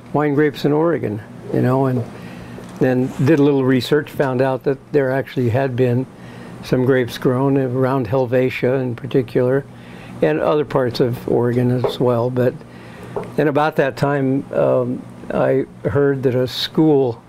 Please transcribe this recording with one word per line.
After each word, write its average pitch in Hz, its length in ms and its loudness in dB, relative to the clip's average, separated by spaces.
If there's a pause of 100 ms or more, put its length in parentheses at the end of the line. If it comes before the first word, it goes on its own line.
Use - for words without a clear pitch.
(120)
wine 147 220 0
grapes 147 320 0
in 143 80 2
Oregon?" 127 480 0 (320)
You 127 80 2
know, 131 240 2
and 127 180 0 (760)
then 127 280 2 (160)
did 147 160 4
a 143 40 6
little 139 200 4
research, 131 460 2
found 131 320 -2
out 131 220 0
that 139 160 -2 (120)
there 135 200 2
actually 131 380 -2
had 131 260 0
been 123 320 0 (560)
some 127 220 0
grapes 127 340 2
grown 135 360 2
around 131 520 0
Helvetia 127 760 0
in 127 140 -4
particular, 131 680 0 (600)
and 156 160 2
other 151 260 2
parts 123 340 0
of 123 300 0
Oregon 123 400 2
as 123 300 0
well. 123 320 2
But, 123 240 0 (840)
and 151 100 2
about 151 280 2
that 139 200 2
time, 139 560 0
um, 131 520 0 (280)
I 135 340 0 (220)
heard 139 360 2
that 127 100 2
a 127 140 0
schoolhood 139 800 2